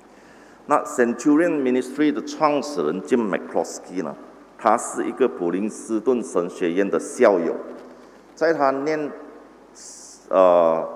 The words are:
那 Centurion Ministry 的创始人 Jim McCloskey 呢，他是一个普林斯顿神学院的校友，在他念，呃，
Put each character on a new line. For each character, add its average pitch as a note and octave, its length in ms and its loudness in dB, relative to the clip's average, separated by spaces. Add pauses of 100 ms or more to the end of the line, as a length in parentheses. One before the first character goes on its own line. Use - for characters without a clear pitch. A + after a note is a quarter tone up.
(680)
那 D3 180 2
Centurion D3 760 2
Ministry B2+ 500 0
的 A2 120 -4
创 D3 400 -2
始 F2 200 -4
人 D#2+ 200 -2
Jim A#2 260 0
McCloskey F2+ 760 -6
呢， C#2+ 120 -8 (420)
他 A2 220 4
是 - 260 -6
一 A#2 80 -4
个 A#2+ 160 2
普 F2 220 -2
林 F#2+ 180 -2
斯 A2 320 -4
顿 B2 220 0
神 F2+ 260 -2
学 F2 240 -2
院 F#2+ 160 0
的 E2+ 100 -2
校 G2+ 400 4
友， E2 160 -2 (800)
在 D#3+ 180 0
他 C#3+ 180 2
念， C#3+ 400 -4 (1160)
呃， F2 680 4